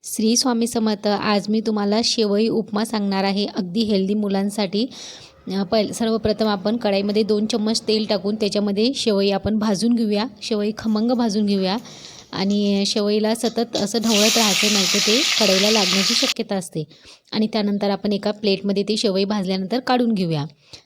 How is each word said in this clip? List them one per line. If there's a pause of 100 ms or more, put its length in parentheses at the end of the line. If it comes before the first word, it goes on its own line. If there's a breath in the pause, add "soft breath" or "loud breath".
श्री
स्वामी
समर्थ.
आज
मी
तुम्हाला
शेवई
उपमा
सांगणार
आहे,
अगदी
हेल्दी
मुलांसाठी. (640 loud breath)
अ,
पहिल-,
सर्वप्रथम
आपण
कढाईमध्ये
दोन
चम्मच
तेल
टाकून
त्याच्यामध्ये
शेवई
आपण
भाजून
घेऊया. (160)
शेवई
खमंग
भाजून
घेऊया (540 loud breath)
आणि
शेवईला
सतत
असं
ढवळत
राहायचं,
नाही
तर
ते (180)
कढईला
लागण्याची
शक्यता
असते. (480 loud breath)
आणि
त्यानंतर
आपण
एका
प्लेटमध्ये
ती
शेवई
भाजल्यानंतर
काढून
घेऊया. (400 loud breath)